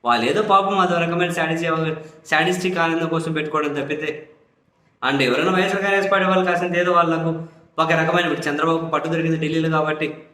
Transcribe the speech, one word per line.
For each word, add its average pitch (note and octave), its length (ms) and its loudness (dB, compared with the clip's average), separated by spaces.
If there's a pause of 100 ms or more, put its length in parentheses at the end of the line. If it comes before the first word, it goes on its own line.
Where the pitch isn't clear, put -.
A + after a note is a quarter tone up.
వాళ్ళు A#2+ 240 2
ఏదో F#3 120 2
పాపం G3 380 2
అదో F3+ 180 2
రకమైన E3+ 340 0
శాడిస్-, D#3+ 640 -2 (300)
శాడిస్టిక్ F3+ 520 0
ఆనందం E3 300 0
కోసం D#3+ 260 -2
పెట్టుకోవడం D3+ 400 -2
తప్పితే, D3 560 -6 (800)
and C#3 120 2
ఎవరైనా D3 300 2
వైఎస్ఆర్ F#3+ 320 0
కాంగ్రెస్ G3 280 2
పార్టీ F#3+ 160 2
వాళ్ళు F#3 180 2
కాసింత F3 320 0
ఏదో F3+ 140 2
వాళ్ళకు E3 560 0 (340)
ఒక E3 100 2
రకమైన, E3 340 2
ఇప్పుడు D3+ 240 -2
చంద్రబాబు D#3+ 400 0
పట్టు D#3 200 -2
దొరికింది D#3+ 300 0
ఢిల్లీలో D#3+ 300 -2
కాబట్టి D#3 540 -2 (100)